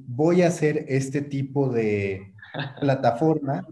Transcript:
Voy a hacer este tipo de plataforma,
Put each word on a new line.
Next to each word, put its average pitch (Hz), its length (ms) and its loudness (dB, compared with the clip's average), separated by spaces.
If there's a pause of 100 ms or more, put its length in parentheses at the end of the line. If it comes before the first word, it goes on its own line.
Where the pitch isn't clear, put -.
Voy 160 320 2
a 175 60 6
hacer 151 420 0
este 135 320 -2
tipo 139 480 -2
de 104 640 -2 (480)
plataforma, 147 920 2